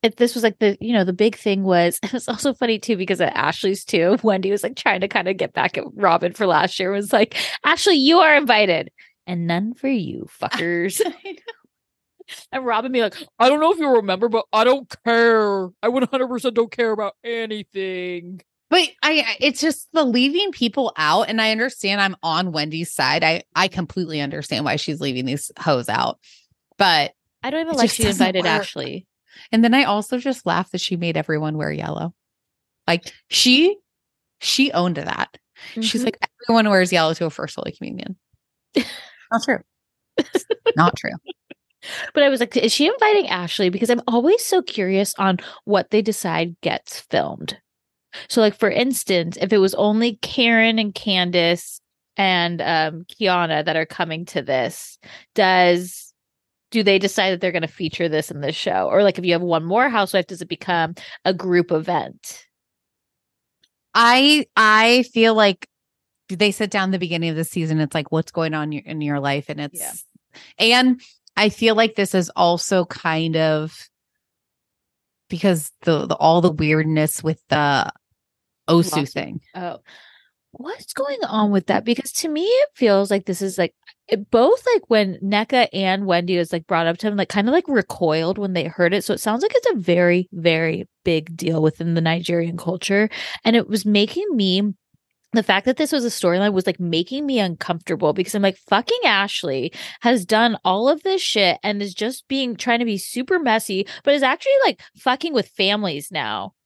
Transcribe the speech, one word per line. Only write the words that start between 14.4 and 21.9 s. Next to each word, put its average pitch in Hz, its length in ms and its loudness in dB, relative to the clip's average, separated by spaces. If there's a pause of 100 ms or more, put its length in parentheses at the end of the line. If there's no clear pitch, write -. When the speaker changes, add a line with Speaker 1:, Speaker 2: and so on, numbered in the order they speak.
Speaker 1:
I 220 120 4
don't 262 280 0 (120)
care. 220 640 2 (140)
I 214 60 0
one 254 160 0
hundred 254 240 -2
percent 247 260 -4
don't 233 160 0
care 226 220 0
about 208 220 -4 (100)
anything." 190 1160 -8 (260)
Speaker 2:
But 247 120 4 (220)
I, 302 180 2
I, 226 200 -4
it's 269 200 0
just - 320 -2
the 320 120 2
leaving 277 460 0
people 240 460 -2
out. 156 320 2
And 226 120 -2
I 220 120 2
understand 214 480 -2